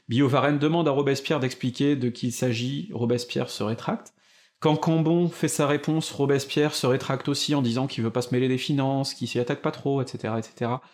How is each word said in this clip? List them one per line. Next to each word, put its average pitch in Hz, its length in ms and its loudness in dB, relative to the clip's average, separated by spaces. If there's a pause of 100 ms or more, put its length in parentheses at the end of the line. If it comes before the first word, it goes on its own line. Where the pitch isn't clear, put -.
Billaud-Varenne 135 500 4
demande 156 300 2
à 139 40 2
Robespierre 139 480 0
d'expliquer 131 540 0
de 123 140 0
qui 120 200 -4
il 117 40 -2
s'agit, 127 640 -2
Robespierre 120 560 -2
se - 120 -8
rétracte. 113 520 -4 (460)
Quand 156 160 4
Cambon 160 520 2
fait 165 200 -2
sa 151 180 0
réponse, 147 440 0
Robespierre 143 640 0
se - 120 -2
rétracte 135 420 0
aussi 143 260 0
en 143 60 2
disant 123 260 0
qu'il 127 160 -4
veut 113 80 0
pas 123 120 -2
se - 100 -4
mêler 123 160 2
des 127 80 2
finances, 135 560 0
qu'il 120 160 -6
s'y - 100 -2
attaque 131 220 -2
pas 156 120 -2
trop, 139 280 -2
et 127 60 -2
cetera, 113 320 -6
et 110 40 -4
cetera, 120 380 -4 (140)